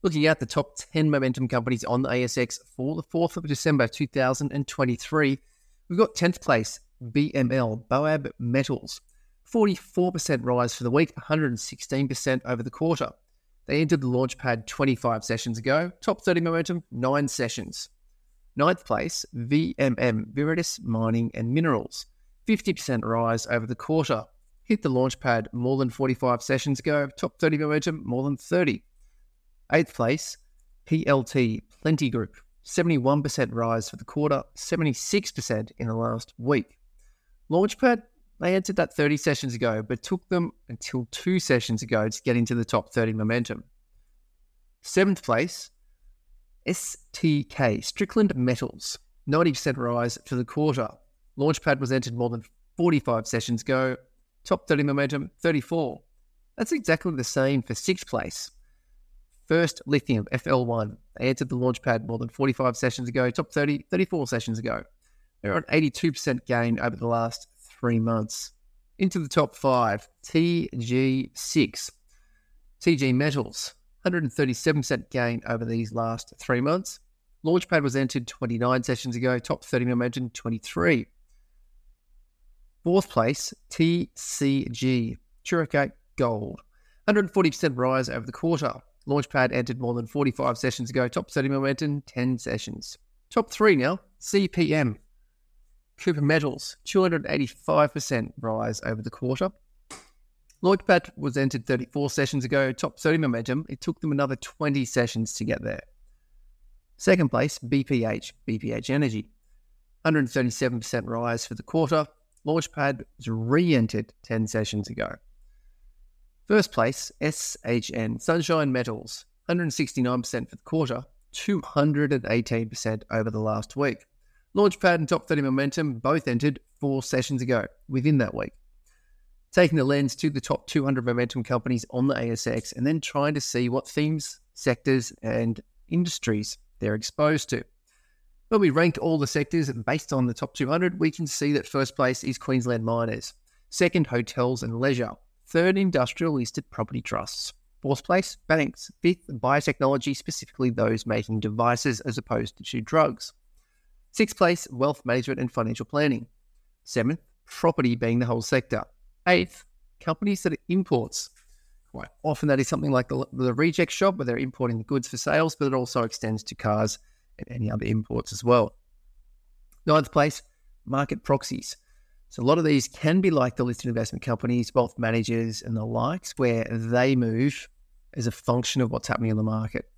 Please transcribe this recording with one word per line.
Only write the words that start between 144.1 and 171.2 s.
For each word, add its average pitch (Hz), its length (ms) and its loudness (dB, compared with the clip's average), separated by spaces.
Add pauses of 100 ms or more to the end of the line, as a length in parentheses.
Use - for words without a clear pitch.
and 117 160 -6
leisure, 123 320 0 (380)
third, 185 280 4
industrial 165 560 0
listed 131 360 -4
property 120 320 -6
trusts, - 520 -6 (280)
fourth 135 220 -2
place, 185 320 0 (120)
banks, - 440 0 (100)
fifth, 175 280 2
biotechnology, 135 840 2
specifically - 560 -4
those 113 360 0
making 110 340 -2
devices 117 640 0
as 120 160 -4
opposed 117 440 -4
to 123 200 -6
drugs, 151 500 2 (800)
sixth - 260 0
place, 175 340 4
wealth 139 340 -2
management 123 340 -2
and 127 100 -2
financial 113 360 -4
planning, 143 420 0 (560)
seventh, 127 380 0 (240)
property 131 500 0
being 120 240 0
the 123 60 2
whole 117 160 -2
sector, 123 420 0 (460)
eighth, 180 340 2 (380)
companies 196 420 -2
that 180 80 2
are 147 60 -4 (100)
imports. 175 640 0 (640)
Quite - 160 -14 (140)
often 151 260 0
that 135 100 4
is 135 80 2
something 151 240 0
like 127 160 2
the, 131 240 -4
the 127 220 0
reject 160 400 2
shop 196 240 2
where 135 80 -4
they're 120 100 -2
importing 123 420 -2
the 110 60 -6
goods 135 240 -2
for - 80 -10
sales, 151 400 0
but 143 120 0
it 131 60 0
also 123 300 0
extends 110 400 -4
to - 120 -12
cars 107 440 0 (400)
and - 100 -12
any 123 220 -4
other 107 140 -4
imports 110 480 -2
as 101 100 -10
well. 120 320 4 (1120)
Ninth 151 260 2
place, 147 300 2 (440)
market 135 380 -4